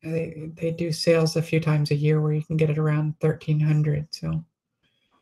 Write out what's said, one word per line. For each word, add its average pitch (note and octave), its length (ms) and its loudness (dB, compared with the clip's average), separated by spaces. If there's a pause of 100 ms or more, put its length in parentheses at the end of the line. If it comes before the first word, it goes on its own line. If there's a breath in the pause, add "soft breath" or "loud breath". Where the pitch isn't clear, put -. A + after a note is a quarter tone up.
They, D#3+ 540 -8
they E3 160 -2
do E3 220 -4
sales D#3+ 420 2
a D#3+ 60 0
few D#3+ 180 0
times D3+ 320 0
a D3 40 2
year D3+ 260 2
where D3+ 100 0
you D3+ 140 -2
can D#3+ 100 -4
get D#3 140 2
it D3 80 0
around D3+ 420 0
thirteen D#3 400 0
hundred. D3+ 520 2
So, D#3+ 300 -6 (800)